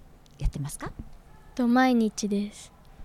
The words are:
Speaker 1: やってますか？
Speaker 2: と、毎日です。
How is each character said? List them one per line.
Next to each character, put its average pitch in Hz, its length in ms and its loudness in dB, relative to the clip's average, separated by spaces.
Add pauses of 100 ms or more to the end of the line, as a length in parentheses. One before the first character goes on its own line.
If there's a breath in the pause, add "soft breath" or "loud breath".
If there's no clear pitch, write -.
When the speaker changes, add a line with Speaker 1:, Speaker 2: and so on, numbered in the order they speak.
(380)
Speaker 1:
や 143 80 0
っ - 40 -2
て - 80 -6
ま 143 100 -6
す - 100 -12
か？ - 140 -8 (640)
Speaker 2:
と、 247 120 0
毎 254 280 6
日 220 340 0
で 208 240 -2
す。 - 180 -20 (340)